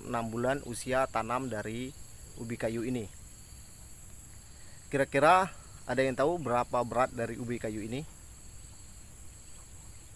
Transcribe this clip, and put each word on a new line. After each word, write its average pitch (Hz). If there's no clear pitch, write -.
enam 117
bulan 123
usia 127
tanam 120
dari 113
ubi 117
kayu 113
ini. 120
Kira-kira 151
ada 131
yang 131
tahu 143
berapa 120
berat 120
dari 117
ubi 120
kayu 110
ini? 120